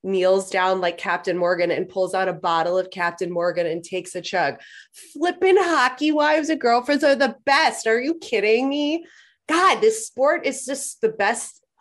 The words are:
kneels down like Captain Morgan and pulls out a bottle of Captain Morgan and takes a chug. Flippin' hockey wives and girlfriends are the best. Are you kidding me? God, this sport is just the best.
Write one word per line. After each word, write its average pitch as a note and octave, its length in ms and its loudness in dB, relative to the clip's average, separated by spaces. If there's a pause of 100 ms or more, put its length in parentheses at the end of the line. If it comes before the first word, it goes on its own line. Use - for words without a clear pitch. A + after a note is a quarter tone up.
kneels F#3+ 460 2
down F#3 320 0
like F3 160 -2
Captain F3 400 -4
Morgan F3 340 0
and D3+ 180 -2
pulls F#3 240 -2
out F#3+ 140 0
a F3 60 -2
bottle E3+ 440 0
of F#3 140 -4
Captain F3 400 -4
Morgan E3+ 340 -2
and E3 180 -4
takes F3+ 320 -10
a F3 60 -8
chug. D#3+ 380 -2 (540)
Flippin' F4+ 440 2
hockey D4+ 540 2
wives D4+ 380 2
and D#4 100 -2
girlfriends B3 440 2
are C#4 120 4
the B3 200 0 (100)
best. C#4 420 2
Are A3+ 140 2
you D#4 140 -4
kidding A3+ 540 0
me? D4 360 -2 (420)
God, D#4+ 340 2
this A3 260 2
sport C#4 380 0
is C4+ 200 -6
just - 360 -8
the A3 80 2
best. A3 520 -4 (200)